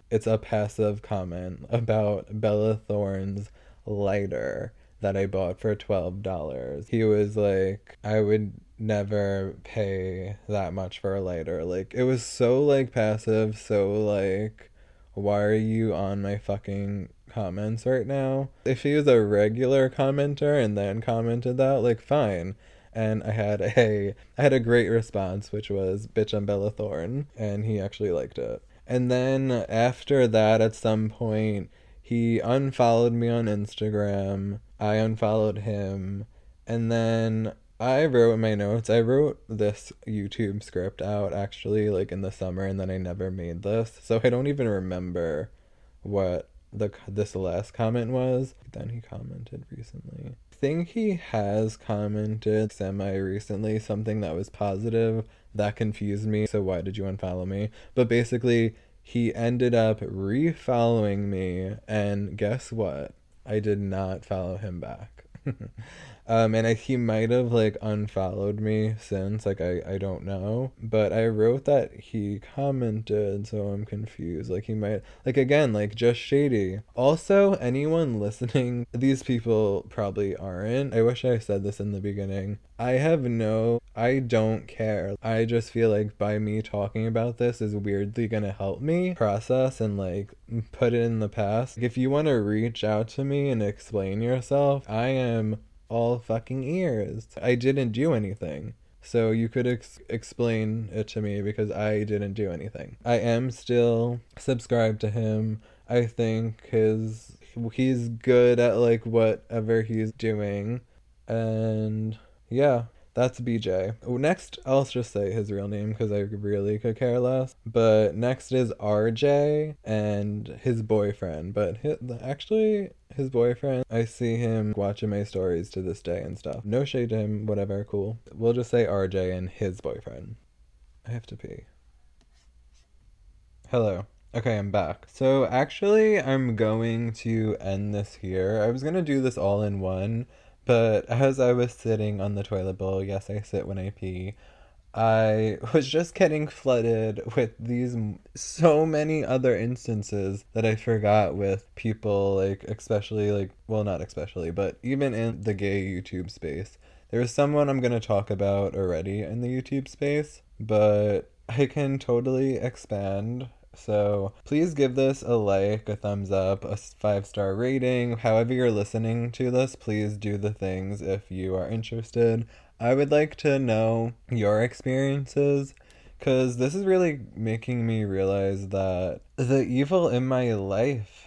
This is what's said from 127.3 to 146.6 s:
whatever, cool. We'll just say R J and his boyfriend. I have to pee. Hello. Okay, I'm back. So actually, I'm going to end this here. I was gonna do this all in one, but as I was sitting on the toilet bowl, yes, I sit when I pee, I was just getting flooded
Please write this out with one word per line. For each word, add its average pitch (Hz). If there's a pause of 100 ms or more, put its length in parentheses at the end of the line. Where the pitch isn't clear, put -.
whatever, 101
cool. 104 (140)
We'll 113
just 123
say 117
R 98
J 92
and 92
his 98
boyfriend. 76 (680)
I 113
have 117
to -
pee. - (2000)
Hello. 104 (280)
Okay, 117
I'm 101
back. 90
So 135
actually, 208
I'm 135
going 113
to 110
end 101
this 101
here. 95
I 113
was 131
gonna 175
do 143
this 127
all 101
in 101
one, 98 (400)
but 117
as 135
I 123
was 123
sitting 107
on 101
the 101
toilet 95
bowl, 95
yes, 98
I 104
sit -
when 95
I 95
pee, 92 (580)
I 110 (160)
was 143
just 170
getting 151
flooded 113